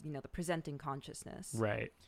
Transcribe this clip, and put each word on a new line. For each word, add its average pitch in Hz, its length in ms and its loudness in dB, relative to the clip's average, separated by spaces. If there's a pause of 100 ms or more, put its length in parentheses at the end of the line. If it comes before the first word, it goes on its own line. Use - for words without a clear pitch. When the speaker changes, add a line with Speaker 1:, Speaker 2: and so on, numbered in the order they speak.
Speaker 1:
you 151 60 -4
know, 147 120 -2
the - 60 -10
presenting 160 520 0
consciousness. - 760 -4
Speaker 2:
Right. 113 380 4 (140)